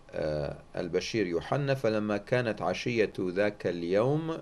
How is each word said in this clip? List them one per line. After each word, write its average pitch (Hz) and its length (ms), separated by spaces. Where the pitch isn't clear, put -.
آه، 76 460
البشير 90 520
يوحنا: 135 480
"فلما 107 420
كانت 117 440
عشية 98 580
ذاك 101 480
اليوم 117 760